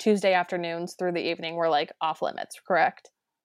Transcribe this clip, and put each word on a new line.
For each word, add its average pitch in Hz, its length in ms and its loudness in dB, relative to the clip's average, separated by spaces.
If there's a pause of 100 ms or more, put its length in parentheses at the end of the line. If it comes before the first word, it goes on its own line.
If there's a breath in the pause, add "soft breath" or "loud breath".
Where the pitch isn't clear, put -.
Tuesday 202 340 4
afternoons 175 640 -2
through 180 160 -2
the 170 160 -2
evening 165 260 -6
were, 165 140 2
like, 151 220 2 (100)
off 160 220 -4
limits, - 440 -6
correct? - 440 0 (340)